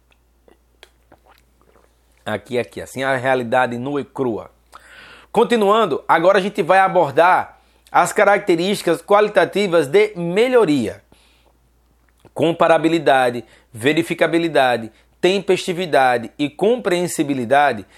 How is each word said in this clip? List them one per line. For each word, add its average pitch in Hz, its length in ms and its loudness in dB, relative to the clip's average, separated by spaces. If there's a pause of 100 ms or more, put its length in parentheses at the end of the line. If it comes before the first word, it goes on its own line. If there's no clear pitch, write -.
(2250)
Aqui, 107 320 -6
aqui, 117 220 -6
assim 120 240 -10
a 135 140 -2
realidade 127 600 -2
nua 139 240 -6
e 120 40 -10
crua. 110 460 -6 (800)
Continuando, 214 760 0
agora 165 300 4
a 190 40 0
gente 139 200 -6
vai 180 180 2
abordar 170 800 2 (320)
as 175 220 2
características 196 880 0
qualitativas 196 880 0
de 202 280 2
melhoria. 175 840 0 (1300)
Comparabilidade, 151 1080 0 (300)
verificabilidade, 151 1200 -2 (280)
tempestividade 165 1200 -2
e 285 100 -2
compreensibilidade 143 1400 -2 (120)